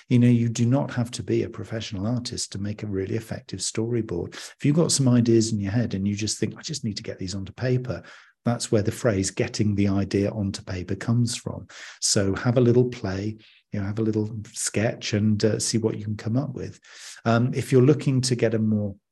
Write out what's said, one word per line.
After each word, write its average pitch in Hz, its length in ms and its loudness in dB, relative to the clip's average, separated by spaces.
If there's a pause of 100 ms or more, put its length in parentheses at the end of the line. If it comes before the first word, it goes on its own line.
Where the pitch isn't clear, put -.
You 127 100 6
know, 120 100 8
you 117 200 4
do 113 160 0
not 135 300 2
have 120 160 -2
to - 120 -10
be 117 200 0
a - 80 -4
professional 104 560 -8
artist - 460 -4
to 98 60 -8
make 101 240 -6
a 110 40 -6
really 98 300 -2
effective - 440 -8
storyboard. 107 720 -4
If - 300 -12
you've 143 120 4
got 160 160 2
some 135 160 2
ideas 117 440 6
in 104 80 0
your 98 120 -2
head 117 200 0
and 98 160 0
you 104 60 0
just 107 240 -4
think, 107 180 -2
"I - 60 -18
just - 220 -8
need 107 120 -4
to - 60 -12
get 98 160 -12
these 92 160 -8
onto 95 180 -8
paper," 127 500 -2 (440)
that's 120 260 -2
where 107 100 4
the 110 80 0
phrase 98 400 0
"getting 107 440 0
the 101 140 4
idea 98 420 0
onto 101 320 -4
paper" 90 320 -6
comes 117 420 0
from. - 300 -10 (340)
So 98 360 2
have 123 200 2
a 127 60 6
little 120 240 6
play, 104 500 -6 (360)
you 104 80 -4
know, 95 60 -4
have 107 120 -6
a 113 40 0
little 107 280 0 (220)
sketch - 600 -4
and, 107 320 2
uh, 110 140 2
see - 180 -2
what 110 220 0
you 104 60 -8
can 107 120 -6
come 113 220 -2
up 139 160 -4
with. - 260 -10 (460)
Um, 117 260 4
if 123 180 -4
you're 131 120 8
looking 131 400 4
to 127 120 0
get 117 200 2
a 113 40 2
more, 104 380 0 (160)